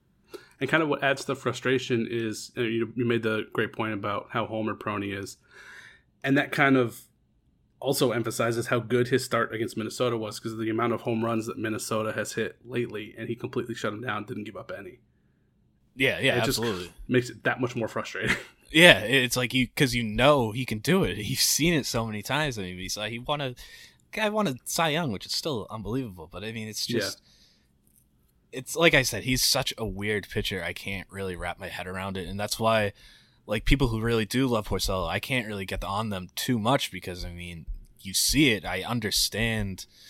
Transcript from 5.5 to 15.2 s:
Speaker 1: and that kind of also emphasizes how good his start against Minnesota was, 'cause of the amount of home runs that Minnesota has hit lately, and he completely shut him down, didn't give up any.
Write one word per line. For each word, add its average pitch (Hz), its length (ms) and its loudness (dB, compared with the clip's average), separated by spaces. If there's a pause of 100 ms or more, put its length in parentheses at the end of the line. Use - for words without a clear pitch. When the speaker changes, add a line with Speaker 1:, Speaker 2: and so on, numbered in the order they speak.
Speaker 1:
and 135 140 4
that 139 140 0
kind 135 260 6
of 117 240 0 (800)
also 131 340 2
emphasizes 117 540 0
how 123 120 2
good 120 300 2
his 127 160 2
start 117 280 0
against 110 220 -4
Minnesota 117 420 0
was, 110 220 -6
'cause 113 140 -6
of 110 60 -8
the 113 100 -2
amount 117 240 2
of 110 80 -2
home 113 220 0
runs 113 240 0
that 110 100 -8
Minnesota 110 560 -2
has 107 200 -4
hit 110 300 -4
lately, 117 540 -6
and 113 100 -6
he 120 80 -4
completely 117 400 -4
shut 110 160 -4
him 104 100 -10
down, 107 220 -4
didn't 104 220 -8
give 107 100 -12
up - 220 -12
any. 92 220 -14 (960)